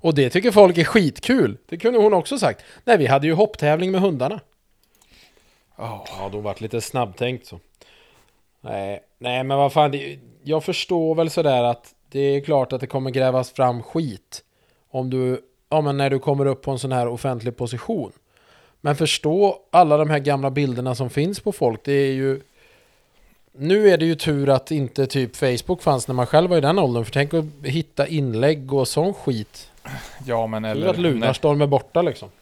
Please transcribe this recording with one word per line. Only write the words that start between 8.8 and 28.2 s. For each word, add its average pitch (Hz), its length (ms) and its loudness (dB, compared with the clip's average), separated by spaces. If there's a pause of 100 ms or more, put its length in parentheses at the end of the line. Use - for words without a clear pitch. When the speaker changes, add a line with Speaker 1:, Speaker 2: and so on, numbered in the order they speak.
Speaker 1:
nej, 123 260 -4
men 139 140 -2
vad 139 160 2
fan, 151 180 4
det, 139 280 -8 (240)
jag 151 200 -2
förstår 165 520 -2
väl 160 140 0
sådär 139 340 2
att - 300 -2 (180)
det 139 80 -6
är 139 220 2
klart 143 320 0
att 127 80 -4
det 131 60 -8
kommer 135 240 -4
grävas 131 400 0
fram 120 320 0
skit - 600 -8 (460)
om 131 200 -6
du, 127 320 -2 (280)
ja, 151 120 2
men 143 160 -2
när 139 120 0
du 135 100 0
kommer 143 260 0
upp 131 160 -2
på 139 100 -6
en 127 80 -6
sån 131 120 -6
här 123 160 0
offentlig 120 500 -6
position. 123 540 -6 (720)
Men 143 140 0
förstå 170 640 0 (120)
alla 160 260 6
de 151 120 2
här 151 100 0
gamla 139 320 -2
bilderna 127 440 -2
som 123 140 -6
finns 175 300 -2
på 208 120 -4
folk. 117 320 -2
Det 143 100 -4
är 139 200 2
ju, 135 280 -2 (1120)
nu 190 380 4
är 175 80 6
det 160 80 0
ju 165 100 2
tur 139 340 0
att 131 220 2
inte 139 360 -2
typ 127 280 -2
Facebook 135 460 -2
fanns 135 260 0
när 127 80 -4
man 123 120 0
själv 170 220 4
var 175 80 2
i 151 40 4
den 165 180 2
åldern. 120 260 0
För - 60 -14
tänk 143 220 -2
att 160 120 0 (180)
hitta 143 440 -4
inlägg 139 680 0